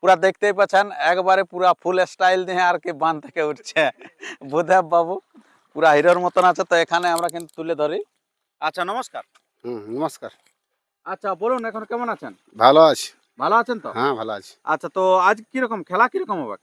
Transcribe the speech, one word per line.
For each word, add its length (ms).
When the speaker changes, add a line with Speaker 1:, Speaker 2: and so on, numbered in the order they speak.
Speaker 1:
পুরা 120
দেখতেই 340
পাচ্ছেন, 260
একবারে 300
পুরা 180
ফুল 160
স্টাইল 360
দিয়ে 220
আর 140
কি 80
বাঁধ 140
থেকে 240
উঠছে 320
ভূদেব 320
বাবু, 220
পুরা 200
হিরোর 300
মতন 260
আছে। 180
তো 140
এখানে 320
আমরা 180
কিন্তু 240
তুলে 240
ধরি। 180
আচ্ছা, 200
নমস্কার। 320
Speaker 2:
হুম, 160
নমস্কার। 360
Speaker 1:
আচ্ছা, 240
বলুন, 280
এখন 200
কেমন 260
আছেন? 180
Speaker 2:
ভালো 180
আছি। 160
Speaker 1:
ভালো 220
আছেন 240
তো? 120
Speaker 2:
হ্যাঁ, 220
ভালো 180
আছি। 140
Speaker 1:
আচ্ছা, 160
তো 60
আজ 100
কিরকম 280
খেলা, 240
কিরকম 300
হবে? 200